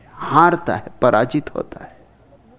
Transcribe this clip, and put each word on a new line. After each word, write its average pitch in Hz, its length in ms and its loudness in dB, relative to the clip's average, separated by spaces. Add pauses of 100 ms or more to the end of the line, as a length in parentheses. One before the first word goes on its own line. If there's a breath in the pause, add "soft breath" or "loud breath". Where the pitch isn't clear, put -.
(140)
हारता 160 600 2
है, - 120 -10 (140)
पराजित 123 540 2
होता - 280 -10
है। - 220 -20 (540)